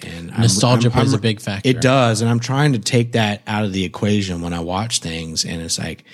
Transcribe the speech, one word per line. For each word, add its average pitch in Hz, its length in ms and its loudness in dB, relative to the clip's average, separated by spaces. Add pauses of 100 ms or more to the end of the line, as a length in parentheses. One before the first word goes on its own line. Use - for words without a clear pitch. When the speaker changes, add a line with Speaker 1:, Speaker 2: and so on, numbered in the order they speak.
Speaker 1:
and 85 300 -12
I'm, 113 80 -2
Speaker 2:
Nostalgia 117 480 4
Speaker 1:
I'm, 113 40 -2
Speaker 2:
plays 131 200 2
Speaker 1:
I'm, 110 80 0
Speaker 2:
a - 20 -12
big 107 180 0
factor. 104 280 -4
Speaker 1:
It 123 120 2
does, 123 400 4
and 117 80 2
I'm 117 120 2
trying 135 320 2
to 113 80 0
take 120 320 0
that 104 340 0
out 107 180 -2
of 98 80 -2
the 95 120 -2
equation 95 560 -2
when 85 120 -4
I 87 60 -4
watch 92 400 -4
things, 82 460 -6
and 85 180 -8
it's 82 160 -6
like, - 240 -8 (120)